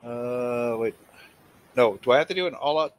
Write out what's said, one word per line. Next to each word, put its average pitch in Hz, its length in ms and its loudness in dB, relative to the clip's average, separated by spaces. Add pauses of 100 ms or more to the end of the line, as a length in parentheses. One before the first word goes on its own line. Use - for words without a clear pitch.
Uh, 120 720 -4
wait. 113 180 -4 (800)
No, 113 280 4
do 123 80 2
I 127 80 8
have 156 80 0
to 185 60 -6
do 185 140 -2
an 151 60 -4
all 147 260 -2
out 156 200 -2